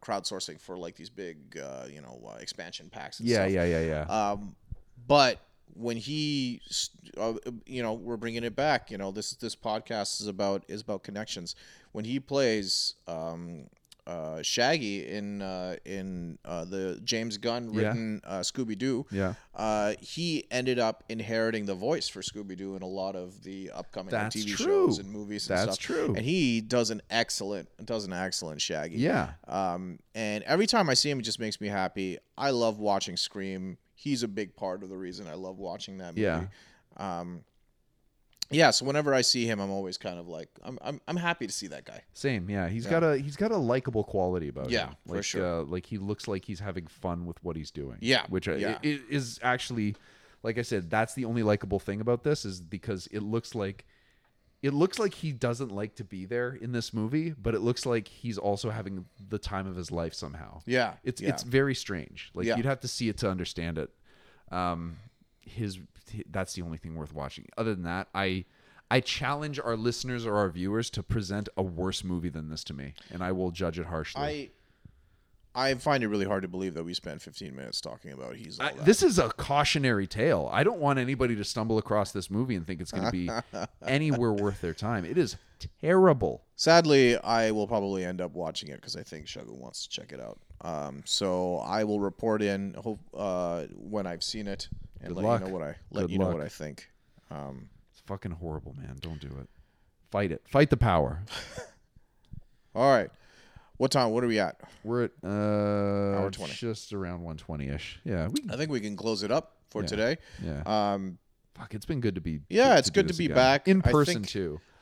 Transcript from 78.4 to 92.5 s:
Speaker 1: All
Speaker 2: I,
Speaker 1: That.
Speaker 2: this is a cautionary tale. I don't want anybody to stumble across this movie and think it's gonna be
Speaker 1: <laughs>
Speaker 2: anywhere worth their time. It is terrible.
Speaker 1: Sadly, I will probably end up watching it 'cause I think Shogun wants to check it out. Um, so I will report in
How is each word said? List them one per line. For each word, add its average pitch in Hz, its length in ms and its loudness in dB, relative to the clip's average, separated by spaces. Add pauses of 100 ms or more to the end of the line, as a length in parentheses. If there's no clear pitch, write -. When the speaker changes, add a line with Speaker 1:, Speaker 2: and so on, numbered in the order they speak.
Speaker 1:
All 135 100 0
Speaker 2:
I, 151 40 -2
Speaker 1:
That. 143 140 -2
Speaker 2:
this 226 180 10
is 233 160 8
a 127 80 6
cautionary 135 800 2
tale. 107 420 4
I 113 140 4
don't 202 160 2
want 143 180 4
anybody 127 380 2
to 104 80 -2
stumble 110 340 2
across 107 360 2
this 98 180 -4
movie 117 240 0
and 85 100 -2
think 82 140 -6
it's 87 120 -8
gonna 101 200 0
be 90 180 0 (280)
Speaker 1:
<laughs> - 280 -8
Speaker 2:
anywhere 135 460 4
worth 101 300 0
their 82 120 -2
time. 107 300 -2
It 95 140 -2
is 143 180 4 (460)
terrible. 147 640 6 (100)
Speaker 1:
Sadly, 151 640 8
I 113 340 4
will 107 160 2
probably 98 380 0
end 90 160 -4
up 87 100 -4
watching 80 380 -6
it 69 120 -14
'cause - 140 -10
I 95 80 -8
think 76 240 -14
Shogun 57 320 -12
wants 62 240 -12
to - 60 -12
check - 240 -12
it 64 80 -10
out. 55 180 -12 (220)
Um, 73 440 -6
so 90 520 2
I 90 260 0
will 104 160 2
report 107 420 2
in 98 340 0